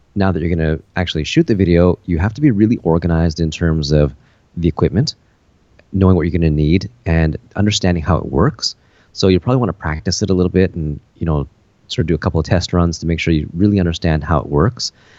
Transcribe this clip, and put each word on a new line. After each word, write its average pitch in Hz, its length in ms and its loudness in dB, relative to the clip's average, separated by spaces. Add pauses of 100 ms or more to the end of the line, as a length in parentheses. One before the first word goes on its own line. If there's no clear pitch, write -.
(160)
now 95 160 2
that 80 100 -4
you're 85 120 -2
gonna 80 260 0 (160)
actually 85 280 -4
shoot 165 240 0
the 113 80 0
video, 87 500 4
you 85 120 -2
have 101 160 -2
to 143 80 -12
be 147 100 4
really 107 260 2
organized 82 640 0
in 80 120 -2
terms 80 400 -2
of 73 220 2 (440)
the 87 100 -2
equipment, - 480 -2 (800)
knowing 95 240 4
what 80 60 2
you're 85 140 0
gonna 82 120 2
need, 76 400 2 (160)
and 80 320 0 (180)
understanding 95 480 0
how 80 140 2
it - 80 -6
works. - 500 -2 (380)
So 98 160 0
you 92 100 4
probably 123 220 0
wanna 95 120 -2
practice 78 480 -6
it 98 80 0
a 95 40 0
little 90 180 2
bit 90 240 0
and, 76 240 -6 (160)
you 85 100 -8
know, 73 220 -2 (400)
sort - 160 -4
of 80 40 -2
do 85 60 0
a 76 60 0
couple 87 200 -2
of 76 60 -2
test - 280 -2
runs 85 260 0
to 82 80 -6
make 82 120 -2
sure 85 140 0
you 76 200 -2
really 101 260 2
understand 82 440 0
how 76 140 0
it - 100 -4
works 73 440 -2 (280)